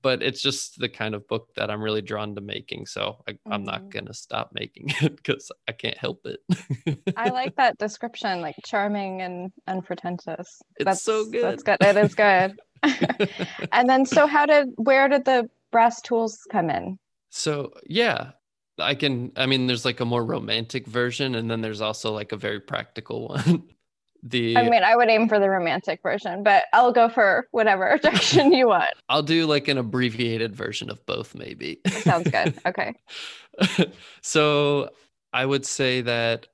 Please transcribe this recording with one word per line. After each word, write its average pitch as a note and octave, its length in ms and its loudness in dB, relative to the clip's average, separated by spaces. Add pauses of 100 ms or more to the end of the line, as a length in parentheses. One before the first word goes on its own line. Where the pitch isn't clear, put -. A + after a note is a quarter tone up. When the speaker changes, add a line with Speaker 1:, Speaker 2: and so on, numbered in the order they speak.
Speaker 1:
but B2+ 200 -2
it's - 200 -4
just - 380 -6
the B2 100 -4
kind G#2+ 260 -8
of G#2 120 -12
book A2 280 -8
that G#2+ 160 -4
I'm G#2+ 100 -6
really G#2+ 200 -4
drawn G#2+ 340 -8
to G2 60 -12
making. G2+ 440 -12
So G2+ 420 -8
I, G2+ 100 -12 (120)
I'm G#2 140 -6
not G2+ 180 -8
Speaker 2:
Mm-hmm. G2 80 -20
Speaker 1:
gonna G#2+ 240 -12
stop - 400 -10
making - 360 -12
<laughs> - 120 -4
it - 220 -2
'cause - 280 -6 (160)
I A#2+ 40 -8
can't - 260 -8
help - 300 -10
it. - 140 -12 (640)
<laughs> F#3+ 80 -4
Speaker 2:
I A3+ 140 -2
like B3+ 260 -6
that B3 240 2
description, G#3 640 -6
like, D3+ 140 -8 (100)
charming G3+ 560 -2
and F3+ 300 -8 (160)
unpretentious. F3+ 920 -8 (180)
Speaker 1:
It's - 80 -10
Speaker 2:
That's F#3+ 180 0
Speaker 1:
so A3 200 0 (180)
Speaker 2:
that's A3 220 -4
Speaker 1:
good. G#3 160 0
Speaker 2:
good. F#3+ 80 6
It G3+ 100 6
is G#3 160 4
good. F#3+ 460 4 (240)
Speaker 1:
<laughs> - 0 -
Speaker 2:
<laughs> - 880 -2
And B3 180 4
then, C4 160 6
so D4 220 6
how D4 180 2
did, D4 220 6 (100)
where C4 320 4
did C#4 160 2
the B3 240 2 (220)
brass A#3 300 4
tools A3+ 380 -2 (120)
come F3 180 0
in? F3+ 280 -6 (320)
Speaker 1:
So, D3 440 -6 (140)
yeah, G3 440 -2 (480)
I A2+ 160 0
can, C3 400 -4
I C3 120 -2
mean, C3 200 0
there's, A#2+ 180 -2
like, B2 160 -4
a B2 40 0
more A#2+ 180 0
romantic A2+ 640 -6
version, B2 480 -4
and A2+ 140 -4
then A2+ 120 -4
there's G#2+ 200 -6
also, A2 320 -4
like, G#2 180 -8
a G#2+ 60 -8
very G#2 220 -6
practical A#2 680 -10
<laughs> - 20 -14
one. D#3+ 340 2 (600)
The A#2 340 0
Speaker 2:
I A#3+ 120 4
mean, A3+ 140 4
I A3 120 4
would A#3+ 140 4
aim A3 200 4
for G#3+ 100 2
the G3 100 4
romantic F3 520 -2
version, F#3+ 420 -6
but G3+ 200 6 (100)
I'll B3 200 6
go A#3 160 6
for A#3 420 2
whatever G#3+ 460 2
<laughs> - 40 -2
direction C#4+ 520 4
you B3+ 140 6
want. E3 220 4 (200)
Speaker 1:
I'll C#3+ 140 2
do, E3 220 2
like, D3 220 2
an C#3+ 100 0
abbreviated A2+ 800 -2
version A2+ 340 -8
of - 160 -12
both, - 300 -6
maybe. - 460 -12 (180)
Speaker 2:
Sounds E3+ 300 2
good. C3+ 320 0
Speaker 1:
<laughs> - 40 -8
Speaker 2:
Okay. F#3 280 -4 (1300)
Speaker 1:
So D3 680 2 (440)
I B2+ 120 0
would C#3 200 0
say B2+ 360 -2
that A#2 520 -2